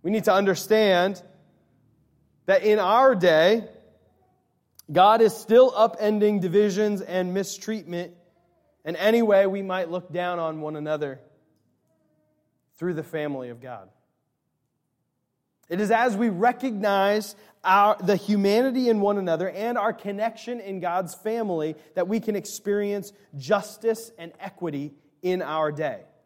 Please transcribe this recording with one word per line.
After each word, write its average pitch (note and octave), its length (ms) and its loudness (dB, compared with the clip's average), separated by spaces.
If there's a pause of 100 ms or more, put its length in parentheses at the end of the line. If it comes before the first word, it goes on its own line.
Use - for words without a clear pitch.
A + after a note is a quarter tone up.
We F3+ 80 -2
need G#3+ 140 -2
to G#3 80 4
understand G3 880 2 (1200)
that F#3+ 180 2
in G#3+ 160 4
our A#3+ 340 6
day, F3+ 540 4 (1200)
God G3+ 300 6
is A3 140 4
still A#3+ 360 6
upending G#3 680 0
divisions G3+ 600 0
and F3+ 320 -4
mistreatment F#3 800 -8 (680)
and E3 140 -6
any A3 240 2
way G3+ 260 4
we G3 140 -4
might F#3 300 -6
look F3 200 -8
down F3 280 -4
on D#3 220 -6
one D3+ 140 -8
another D3 440 -6 (1600)
through F3 200 -6
the D#3 80 -8
family C#3+ 460 -8
of A#2 120 -18
God. A2+ 260 -16 (1800)
It F3+ 100 -4
is G#3 120 0
as A3+ 260 2
we A#3 120 0
recognize G#3 1040 -2 (280)
our, G3+ 380 4
the F#3+ 140 2
humanity A3+ 720 0
in G#3+ 120 2
one G3+ 180 0
another F3 280 -2
and G3 300 -6
our G#3+ 160 -2
connection A3 680 -8
in G3 200 -10
God's F3 340 -4
family F#3 640 -4 (180)
that F3+ 140 -2
we G#3+ 120 -2
can A3 160 -4
experience G3+ 800 -4 (240)
justice G#3 800 -4
and E3+ 220 -18
equity D3 560 -10 (260)
in F3+ 220 -4
our D3+ 280 -2
day. C#3+ 320 -8 (220)